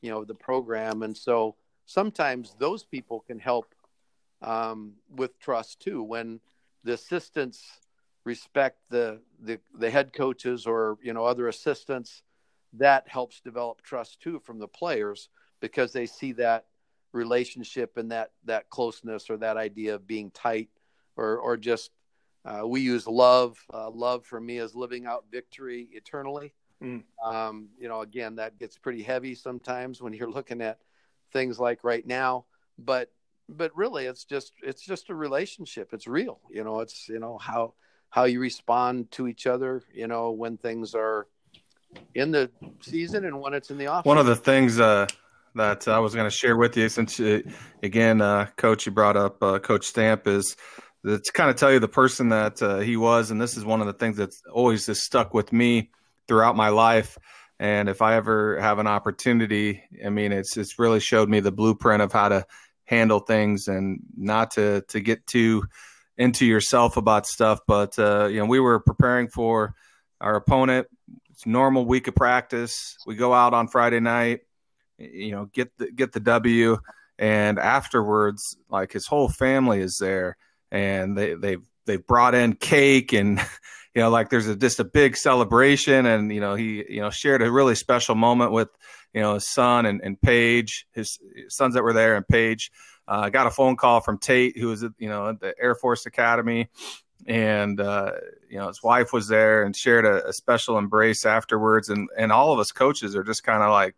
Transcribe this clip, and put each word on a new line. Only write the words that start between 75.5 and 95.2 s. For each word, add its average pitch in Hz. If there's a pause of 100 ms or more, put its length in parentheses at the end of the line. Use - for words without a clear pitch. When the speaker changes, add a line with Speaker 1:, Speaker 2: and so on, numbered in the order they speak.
Speaker 3:
the, 104
get 123
the -
W. 117 (420)
And 107
afterwards, 107 (120)
like, 95
his -
whole 143
family 131
is 92
there, 95 (340)
and 98
they, 98
they've, 92 (220)
they've 98
brought 120
in 120
cake 139
and, 101
<laughs> -
you 120
know, 113
like, 113
there's 113
a, 107
just 113
a 117
big 135
celebration. 131
And, 107
you 104
know, 101
he, 107
you 107
know, 104
shared 135
a 117
really 127
special 123
moment 120
with, 110 (440)
you 113
know, 104
his 101
son 123
and, 101
and 98
Paige, 120
his - (300)
sons 127
that 123
were 117
there, 113
and 101
Paige. 113 (360)
Uh, 104
got 127
a 110
phone 131
call 120
from 104
Tate, 127
who 113
was 110
at, 113
you 113
know, 104